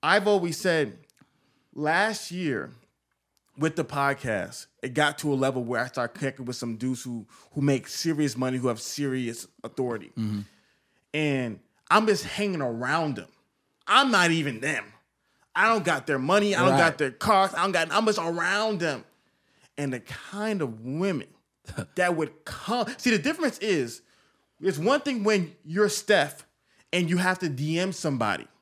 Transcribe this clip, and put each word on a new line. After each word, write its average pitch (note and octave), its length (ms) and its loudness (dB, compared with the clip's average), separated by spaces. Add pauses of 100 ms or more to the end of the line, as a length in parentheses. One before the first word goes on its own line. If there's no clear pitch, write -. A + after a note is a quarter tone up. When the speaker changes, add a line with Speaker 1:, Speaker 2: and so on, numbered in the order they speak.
Speaker 1:
I've F#3+ 260 4
always F3 300 2
said, D#3 400 0 (760)
last E3+ 580 -2
year C#3 400 -4 (840)
with D#3 180 0
the D3+ 100 -2
podcast, C3 840 -4 (140)
it B2 120 -8
got D3 260 2
to D3 140 -2
a - 20 2
level C3 280 0
where A#2 180 -2
I B2 60 -2
started A#2+ 300 -6
connecting C3+ 280 -6
with B2 100 -8
some A#2 220 -8
dudes B2 260 -4
who, A#2 240 -10 (240)
who D3+ 100 -4
make C#3 260 0
serious D3+ 480 -2
money, B2+ 220 -2
who B2+ 120 0
have A2+ 120 -4
serious B2+ 680 -6 (160)
authority. A#2+ 540 -6
Speaker 2:
Mm-hmm. G#2+ 220 -2 (720)
Speaker 1:
And C3+ 460 -2 (320)
I'm G#3+ 160 6
just G3+ 180 2
hanging F#3+ 360 -4
around C3 560 -2
them. F#2 100 -14 (580)
I'm B3+ 260 4
not F3+ 200 6
even C#3 300 0
them. C3 240 -4 (680)
I F#3+ 140 6
don't A3 160 2
got D3+ 220 0
their C#3+ 100 0
money. F#3+ 380 4
I E3+ 60 2
don't F#3+ 100 6
Speaker 2:
Right. E3+ 80 6
Speaker 1:
got E3 180 6
their C3+ 140 0
cars. G3 420 4
I E3+ 80 0
don't F#3+ 120 2
got, E3 180 2
I'm G#3+ 160 2
just G#3 100 2
around F3 640 -2
them. D3+ 260 -2 (720)
And C#3 160 -2
the B2 60 -6
kind G#3 640 -6
of A2+ 200 -6
women D#3 440 -2 (340)
Speaker 2:
<laughs> - 340 -10
Speaker 1:
that F3 200 2
would D#3 280 -6
come. - 440 -4 (100)
See, B3 140 2
the G#3+ 80 4
difference D4+ 400 -2
is, D3+ 420 -2 (580)
it's D#3+ 200 0
one C4 220 2
thing B3+ 220 -2
when G3 300 2 (100)
you're G3 260 2
Steph F#3 580 0 (440)
and E3+ 180 2
you F3 80 2
have F#3 220 2
to F3 100 -2
D D3 280 -2
M F#3+ 140 0
somebody. A2+ 560 -2 (140)